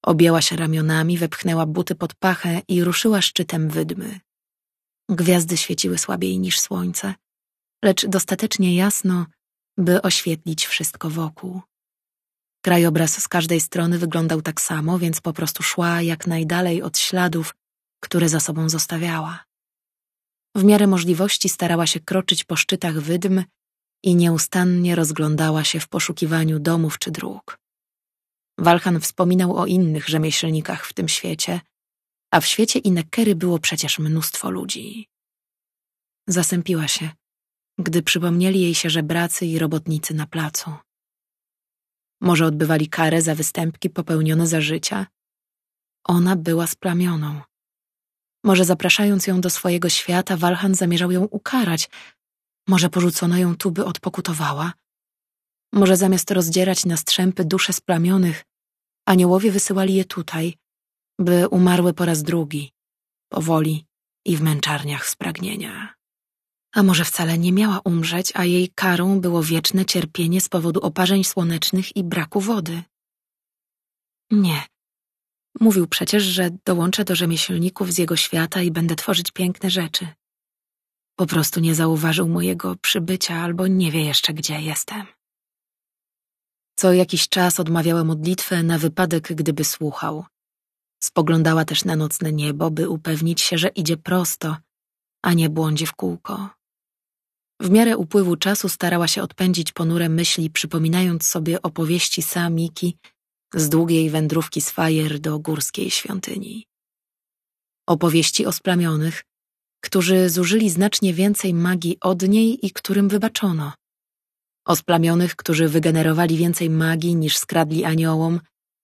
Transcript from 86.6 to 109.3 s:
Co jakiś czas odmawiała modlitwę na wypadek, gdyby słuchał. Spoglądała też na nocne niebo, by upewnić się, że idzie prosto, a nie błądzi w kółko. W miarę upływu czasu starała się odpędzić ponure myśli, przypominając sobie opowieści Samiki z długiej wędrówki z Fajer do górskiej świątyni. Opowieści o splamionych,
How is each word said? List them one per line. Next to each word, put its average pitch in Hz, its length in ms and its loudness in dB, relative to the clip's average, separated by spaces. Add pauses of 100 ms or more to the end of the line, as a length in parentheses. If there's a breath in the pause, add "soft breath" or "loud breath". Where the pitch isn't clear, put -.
Co 185 160 4
jakiś 180 360 2
czas 180 320 2
odmawiała 165 440 0
modlitwę 165 580 -2
na 165 160 2
wypadek, 165 560 0
gdyby 151 300 -2
słuchał. 156 600 -6 (800)
Spoglądała 160 600 2
też 156 200 -4
na 170 120 -2
nocne 156 360 -4
niebo, 151 380 -2
by 160 180 -2
upewnić 160 520 -2
się, - 180 0
że 175 100 0
idzie 165 280 -2
prosto, 165 600 -2 (640)
a 180 100 2
nie 165 160 4
błądzi 156 380 -2
w - 60 -8
kółko. 190 580 -8 (1120)
W 190 100 -2
miarę 226 260 6
upływu 180 400 2
czasu 190 320 -2
starała 170 400 0
się - 140 -2
odpędzić 175 500 -2
ponure 170 360 0
myśli, 160 420 0
przypominając 165 760 0
sobie 165 360 -2
opowieści 165 600 -2
Samiki 170 760 -2 (580 soft breath)
z 156 140 2
długiej 160 420 2
wędrówki 156 500 -2
z - 100 -4
Fajer 156 480 0
do 151 200 -6
górskiej 151 520 -6
świątyni. - 760 -8 (1200)
Opowieści 165 580 2
o 180 60 -2
splamionych, 165 720 -2 (560)